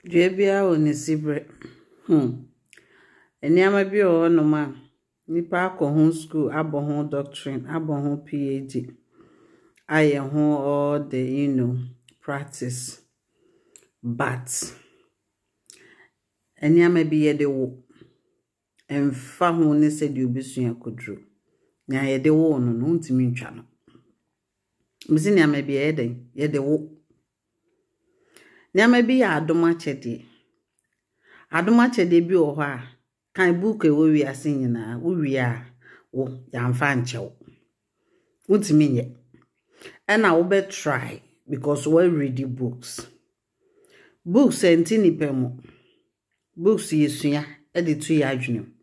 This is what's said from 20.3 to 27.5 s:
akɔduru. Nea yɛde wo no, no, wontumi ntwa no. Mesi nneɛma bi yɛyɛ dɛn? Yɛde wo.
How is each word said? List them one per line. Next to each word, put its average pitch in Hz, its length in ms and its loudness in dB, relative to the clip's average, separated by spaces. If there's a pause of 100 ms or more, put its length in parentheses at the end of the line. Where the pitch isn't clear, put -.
akɔduru. 107 420 -14 (680)
Nea 135 160 -4
yɛde 135 260 0
wo 156 300 4
no, 123 140 0
no, 117 140 -4
wontumi 131 440 0
ntwa 123 240 -10
no. - 80 -20 (1400)
Mesi 156 240 2
nneɛma 147 340 2
bi 139 80 -4
yɛyɛ 147 220 0
dɛn? 120 160 -4 (240)
Yɛde 147 240 -2
wo. 151 300 -2 (1900)